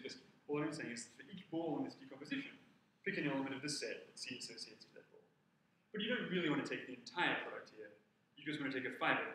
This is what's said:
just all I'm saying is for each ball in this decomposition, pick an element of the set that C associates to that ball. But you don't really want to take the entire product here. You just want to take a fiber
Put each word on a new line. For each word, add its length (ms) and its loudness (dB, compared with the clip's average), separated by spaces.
just 160 -6
all 140 4
I'm 100 2
saying 200 -2
is 160 -6
for 100 -14
each 220 -10
ball 280 2
in 60 4
this 100 -2
decomposition, 600 -4
pick 140 2
an 100 4
element 260 2
of 80 -4
the 60 -2
set 380 -2
that 120 -18
C 200 -6
associates 480 -10
to 80 -20
that 180 -16
ball. 140 -20
But 80 -2
you 140 2
don't 160 0
really 180 4
want 160 4
to 60 -4
take 160 -2
the 80 -6
entire 500 2
product 320 -8
here. 160 -12
You 80 -8
just 160 0
want 100 0
to 80 0
take 80 -2
a 80 -4
fiber 380 4